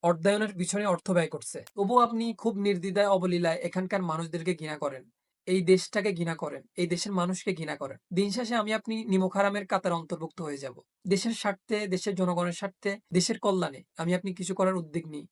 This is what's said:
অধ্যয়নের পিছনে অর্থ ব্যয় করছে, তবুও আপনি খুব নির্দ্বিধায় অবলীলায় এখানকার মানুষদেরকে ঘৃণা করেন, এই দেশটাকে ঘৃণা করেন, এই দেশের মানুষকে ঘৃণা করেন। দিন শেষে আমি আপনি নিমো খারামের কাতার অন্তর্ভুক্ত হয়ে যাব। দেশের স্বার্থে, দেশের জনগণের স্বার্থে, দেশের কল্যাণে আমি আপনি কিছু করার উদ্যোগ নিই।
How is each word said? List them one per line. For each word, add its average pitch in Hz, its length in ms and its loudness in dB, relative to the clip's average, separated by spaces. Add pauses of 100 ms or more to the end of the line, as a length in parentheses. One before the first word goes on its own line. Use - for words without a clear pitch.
অধ্যয়নের 196 500 2
পিছনে 196 260 -2 (100)
অর্থ - 120 -6 (100)
ব্যয় 160 180 2
করছে, 147 240 -10 (180)
তবুও 233 300 6
আপনি 226 180 -2 (180)
খুব 220 120 2 (120)
নির্দ্বিধায় 196 500 4
অবলীলায় 175 520 2
এখানকার 185 420 -2
মানুষদেরকে 165 500 -2
ঘৃণা 156 240 -8
করেন, 139 200 -6 (440)
এই 190 120 4 (100)
দেশটাকে 190 480 4
ঘৃণা 170 240 0
করেন, 143 200 -8 (180)
এই 175 120 0
দেশের 190 280 -4
মানুষকে 185 380 -2
ঘৃণা 151 240 -6
করেন। 139 160 -10 (200)
দিন 202 180 2
শেষে 240 260 -4
আমি 208 160 -2
আপনি 220 160 -6 (180)
নিমো 190 220 2
খারামের 202 380 0
কাতার 180 280 0
অন্তর্ভুক্ত 160 460 -8
হয়ে 139 180 -6
যাব। 127 120 -12 (360)
দেশের 220 300 0
স্বার্থে, 208 360 -2 (160)
দেশের 190 260 -2
জনগণের 175 400 0
স্বার্থে, 202 300 -6 (260)
দেশের 202 280 2
কল্যাণে 180 360 2 (220)
আমি 170 160 2
আপনি 190 200 -4
কিছু 180 200 -4
করার 185 240 2
উদ্যোগ 160 220 -6 (100)
নিই। 147 180 -10